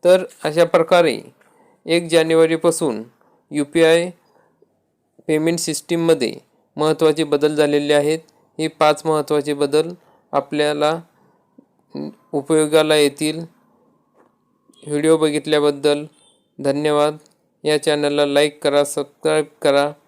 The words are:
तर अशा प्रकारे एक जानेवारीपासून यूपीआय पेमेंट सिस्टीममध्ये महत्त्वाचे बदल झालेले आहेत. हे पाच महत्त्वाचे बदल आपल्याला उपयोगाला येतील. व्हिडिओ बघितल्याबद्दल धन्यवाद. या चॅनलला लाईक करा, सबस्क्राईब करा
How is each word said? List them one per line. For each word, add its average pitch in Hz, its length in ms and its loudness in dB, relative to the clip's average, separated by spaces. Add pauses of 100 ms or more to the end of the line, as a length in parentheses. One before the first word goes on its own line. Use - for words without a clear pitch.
तर 185 200 4 (200)
अशा 160 220 0
प्रकारे 165 560 2 (640)
एक 170 220 -2
जानेवारीपासून 160 960 0 (480)
यूपीआय 160 580 0 (1200)
पेमेंट 160 320 0
सिस्टीममध्ये 160 760 -2 (440)
महत्त्वाचे 156 460 0
बदल 147 320 0
झालेले 147 380 0
आहेत. 147 260 0 (400)
हे 160 80 -2
पाच 151 380 0
महत्त्वाचे 151 480 -2
बदल 147 400 -2 (400)
आपल्याला 147 640 -2 (1300)
उपयोगाला 156 640 0
येतील. 151 500 -2 (1400)
व्हिडिओ 151 300 2
बघितल्याबद्दल 147 880 0 (540)
धन्यवाद. 147 580 0 (460)
या 151 200 -2
चॅनलला 147 420 0
लाईक 147 380 -2
करा, 143 200 0
सबस्क्राईब 151 600 -4 (160)
करा 143 300 2 (160)